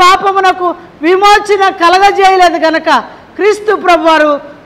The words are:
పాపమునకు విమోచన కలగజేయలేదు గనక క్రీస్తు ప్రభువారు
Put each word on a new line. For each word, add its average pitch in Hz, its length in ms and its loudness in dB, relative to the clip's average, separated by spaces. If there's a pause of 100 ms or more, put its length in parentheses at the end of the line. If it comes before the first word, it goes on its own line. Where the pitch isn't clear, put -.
పాపమునకు 370 640 0 (380)
విమోచన 403 560 2 (180)
కలగజేయలేదు 370 840 2
గనక 320 220 -4 (500)
క్రీస్తు 415 340 -2 (120)
ప్రభువారు 320 460 2 (360)